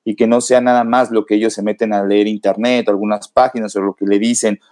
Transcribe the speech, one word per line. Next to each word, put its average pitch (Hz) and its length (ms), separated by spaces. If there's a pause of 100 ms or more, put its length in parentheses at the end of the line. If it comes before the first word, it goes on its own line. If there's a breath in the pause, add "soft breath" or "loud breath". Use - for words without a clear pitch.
y 107 100
que 117 100
no 117 160
sea 127 180
nada 123 240
más 120 260
lo 110 140
que 107 120
ellos 110 180
se 101 80
meten 107 320
a 101 100
leer 101 220
internet, 107 640
algunas 104 380
páginas 123 460
o 104 60
lo 98 140
que - 100
le 101 140
dicen 110 420 (120)